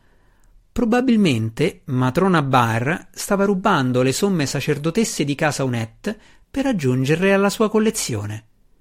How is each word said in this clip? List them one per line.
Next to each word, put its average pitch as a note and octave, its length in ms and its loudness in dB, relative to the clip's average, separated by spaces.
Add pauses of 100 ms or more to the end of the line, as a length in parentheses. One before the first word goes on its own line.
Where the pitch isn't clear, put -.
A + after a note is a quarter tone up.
(720)
Probabilmente G#3 1120 0
matrona D3 580 0
Baer B2 680 0
stava G3 340 -2
rubando D#3 580 2
le C3 80 2
somme F3+ 340 0
sacerdotesse D3+ 800 -2
di C#3+ 100 -2
Casa D3 300 -2
Unet A#2+ 520 -6 (360)
per C4+ 160 -2
aggiungerle D#3 640 2
alla G3 160 2
sua A3 180 0
collezione. B2+ 760 -2 (360)